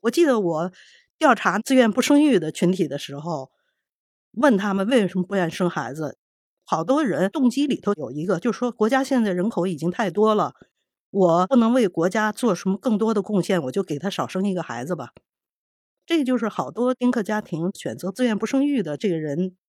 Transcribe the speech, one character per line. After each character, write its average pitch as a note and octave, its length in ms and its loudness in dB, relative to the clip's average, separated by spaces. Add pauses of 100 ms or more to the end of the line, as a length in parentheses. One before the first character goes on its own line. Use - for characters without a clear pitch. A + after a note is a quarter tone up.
我 A3 100 0
记 E4+ 140 4
得 B3+ 140 4
我 E3+ 320 -2 (460)
调 D4 160 6
查 F#3+ 240 0
自 A3 160 -2
愿 A#3+ 180 6
不 - 80 -2
生 C#4+ 220 4
育 C#4+ 160 4
的 D#3 140 -2
群 F3 200 2
体 F3+ 160 0
的 C#3 120 -6
时 C#3 180 -12
候， D3 340 -8 (840)
问 B3 240 4
他 G3 160 0
们 G3 120 0
为 A3 220 2
什 F3+ 100 -4
么 F#3 60 0
不 G3 140 -6
愿 F3 120 2
生 F3 200 0
孩 C3+ 240 -6
子， D3+ 240 -8 (480)
好 D#3+ 180 -2
多 C4+ 180 2
人 F#3 300 0
动 C4 180 2
机 C#4 160 -2
里 C4 140 -2
头 G3+ 140 -2
有 C#3 180 -8
一 D3+ 140 -6
个， F#3 120 -2
就 A#3 140 -2
说 B3 180 -4
国 A3 200 0
家 C4 120 2
现 C4 220 0
在 G#3 80 0
人 F3+ 180 0
口 F3+ 160 -2
已 F3+ 120 -4
经 E3 120 -2
太 F#3+ 220 -4
多 G#3+ 240 2
了， D#3+ 200 -2 (540)
我 F3+ 380 4
不 C4+ 80 2
能 A3+ 160 4
为 B3 160 2
国 F3 220 0
家 G#3+ 240 -2
做 A#3 200 0
什 F3+ 160 -4
么 F#3+ 80 -2
更 A3+ 200 0
多 A3 160 0
的 G#3 80 0
贡 F#3+ 200 0
献， F3+ 220 0
我 C3 80 -6
就 F#3+ 100 -2
给 D#3+ 160 -4
他 E3 120 -4
少 D3+ 180 -4
生 F#3+ 180 -4
一 G3 80 -2
个 F3 80 -4
孩 A#2+ 220 -8
子 F3+ 100 -6
吧。 C3+ 200 -12 (920)
这 E4 160 0
就 B3+ 160 0
是 G#3+ 120 -2
好 C3+ 200 -4
多 A#3+ 240 -2
丁 B3 160 0
克 A#3+ 140 0
家 G#3+ 160 -4
庭 F3 340 -6
选 - 240 -8
择 F#3 140 -8
自 B3+ 140 -2
愿 A3 120 0
不 - 80 -4
生 C4+ 200 0
育 C#4+ 180 0
的 D3 140 -6
这 G#3 120 -2
个 E3 80 -2
人 D#3+ 380 -4 (140)